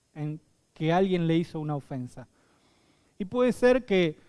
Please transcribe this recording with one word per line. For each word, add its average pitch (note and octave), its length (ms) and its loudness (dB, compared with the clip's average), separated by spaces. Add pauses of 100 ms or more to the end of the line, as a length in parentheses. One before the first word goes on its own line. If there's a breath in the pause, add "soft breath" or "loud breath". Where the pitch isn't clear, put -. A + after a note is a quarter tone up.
(140)
en D3+ 260 -10 (340)
que D#3+ 180 0
alguien F3+ 360 2
le E3 80 2
hizo E3 240 -4
una D3+ 160 -4
ofensa. B2+ 500 -12 (920 soft breath)
Y G#3 100 -8
puede B3 260 0
ser B3+ 340 2
que, F3+ 320 2 (100)